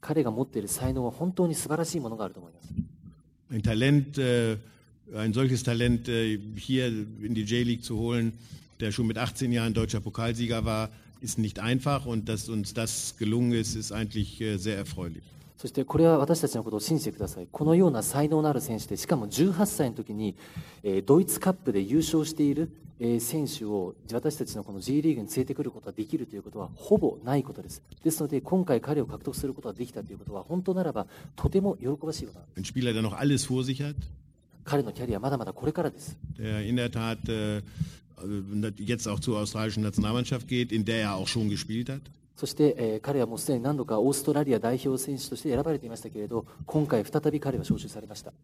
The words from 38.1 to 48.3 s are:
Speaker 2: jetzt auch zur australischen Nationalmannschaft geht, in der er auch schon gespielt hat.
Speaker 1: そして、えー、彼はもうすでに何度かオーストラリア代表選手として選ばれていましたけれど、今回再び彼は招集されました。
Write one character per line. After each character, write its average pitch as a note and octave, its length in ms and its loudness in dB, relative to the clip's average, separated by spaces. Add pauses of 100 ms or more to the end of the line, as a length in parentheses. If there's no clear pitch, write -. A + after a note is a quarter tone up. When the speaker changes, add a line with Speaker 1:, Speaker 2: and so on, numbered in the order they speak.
Speaker 2:
jetzt A#2 300 -2
auch G2+ 120 -2
zur A2 200 0
australischen G#2+ 440 -2
Nationalmannschaft A2 640 0
geht, B2 240 0
in A2 120 2
der A2+ 180 0
er G2+ 140 0
auch F#2+ 120 -2
schon G#2+ 220 0
gespielt A2 400 -2
hat. C3+ 120 -6 (360)
Speaker 1:
そ - 80 -4
し - 80 -6
て、 D3 240 6
え A2 200 0
ー、 - 20 -4
彼 C#3 220 0
は A2+ 60 2
も A2+ 80 -8
う - 40 -8
す - 80 -6
で C3+ 100 2
に A#2 60 -2
何 D3 140 0
度 B2 80 -2
か G#2+ 160 2
オ B2+ 80 6
ー C#3+ 40 4
ス C3+ 100 -2
ト D3+ 100 2
ラ D3 100 4
リ C#3 100 2
ア A2 60 4
代 B2+ 240 0
表 C3 180 0
選 C#3 160 -6
手 - 120 -8
と C3+ 80 -6
し - 40 -10
て D#3+ 100 -2
選 B2 120 2
ば D#3+ 80 0
れ C#3+ 80 0
て B2+ 60 -12
い A2+ 40 -10
ま A2+ 60 -10
し - 60 -14
た - 80 -10
け A2 100 -10
れ G#2 80 -6
ど、 A#2 180 -4 (200)
今 D3+ 200 2
回 A2+ 200 2
再 D3+ 260 2
び D3+ 80 0
彼 B2+ 180 -2
は - 60 -2
招 - 160 2
集 - 80 -10
さ G#2+ 140 -12
れ G#2 60 -16
ま G#2 80 -14
し - 80 -14
た。 - 100 -16 (100)